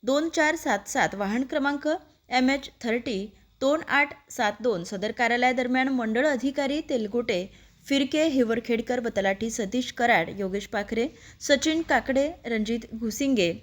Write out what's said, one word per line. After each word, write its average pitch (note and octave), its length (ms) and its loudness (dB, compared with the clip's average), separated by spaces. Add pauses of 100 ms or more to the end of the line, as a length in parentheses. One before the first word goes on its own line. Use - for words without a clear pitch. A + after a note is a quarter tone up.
दोन D4 240 2
चार D#4 260 2
सात A#3+ 320 -2
सात, F#3 280 0
वाहन G3+ 280 -2
क्रमांक C#4+ 460 -2 (400)
एमएच B3+ 400 2 (120)
थर्टी A3+ 520 -4 (280)
दोन D4 260 2
आठ - 440 -2
सात G#3 200 0 (100)
दोन, G#3+ 220 0
सदर G#3 280 -4
कार्यालयादरम्यान B3 760 2
मंडळ B3 400 2
अधिकारी C#4 600 0
तेलगोटे, A3+ 640 -2 (320)
फिरके, C#4 380 2
हिवरखेडकर A#3+ 760 0
व A#3 80 -4
तलाठी G3 420 0
सतीश B3 420 -4
कराड, A3 460 2
योगेश G3 300 -4
पाखरे, A3 400 -2 (340)
सचिन D#4 400 2
काकडे, C#4 500 2 (140)
रणजित A#3 340 -2 (160)
घुसिंगे A3 680 0